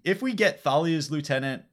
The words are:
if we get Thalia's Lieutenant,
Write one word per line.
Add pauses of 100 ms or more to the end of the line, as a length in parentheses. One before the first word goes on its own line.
if
we
get
Thalia's
Lieutenant,